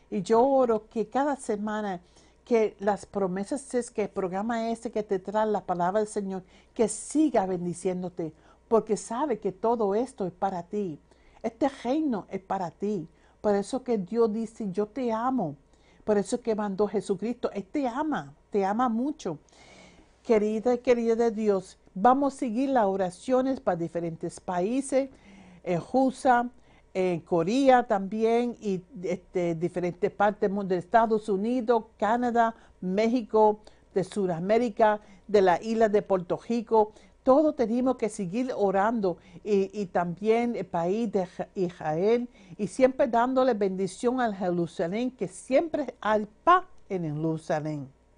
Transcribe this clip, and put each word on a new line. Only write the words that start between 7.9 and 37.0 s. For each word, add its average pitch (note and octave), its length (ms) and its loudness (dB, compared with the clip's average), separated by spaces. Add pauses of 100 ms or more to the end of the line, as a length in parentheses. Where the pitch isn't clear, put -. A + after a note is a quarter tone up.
porque A3 300 2
sabe A3+ 400 -4
que G3 140 -4
todo A3+ 420 0
esto A3 320 -4
es E3+ 60 -6
para F#3+ 320 -6
ti. F#3+ 340 -6 (460)
Este C4+ 260 -2 (140)
reino C4 460 0
es F#3+ 120 -8
para F#3 300 -4
ti. G3+ 360 -4 (340)
Por G#3 120 2
eso G3+ 300 -2
que A#3+ 160 -2
Dios A3 340 0
dice, A3 380 -6
"Yo G#3 160 -2
te A#3+ 240 -4
amo". A3 440 -2 (500)
Por G#3 120 2
eso G3+ 240 -2
que A3 140 -2
mandó G#3 320 0
Jesucristo. G#3 640 -2
Él G3 140 -8
te C#4+ 200 -4
ama, A#3 480 -4 (160)
te G3 140 0
ama G#3+ 240 2
mucho. A3+ 520 -4 (840)
Querida G#3+ 500 2
y A#3+ 40 0
querida A#3 400 2
de A#3 140 2
Dios, G3+ 460 -2 (160)
vamos C4+ 400 4
a - 40 -16
seguir C4 320 -2
las B3 160 4
oraciones A3+ 720 0
para F#3 160 0
diferentes E3 640 -6
países, C4 680 -2 (540)
en F3 180 -2 (120)
Rusia, B3 560 2 (440)
en F#3 260 0
Corea A#3+ 680 4
también, A3 720 0
y, F#3+ 220 -4 (220)
este, F3 500 -2
diferentes F3 580 -2
partes G3+ 300 0
del G3+ 100 2
mundo, G3 220 -2
de F3+ 60 0
Estados A3 500 2
Unidos, A3+ 560 0 (120)
Canadá, A#3 580 2 (260)
México, G#3+ 800 2 (340)
de G3 100 0
Sudamérica, G#3 1000 0 (260)
de G3+ 140 4
la F3+ 200 4
isla A3 280 2
de G3+ 120 4
Puerto F3+ 460 -2
Rico. A3 460 2 (300)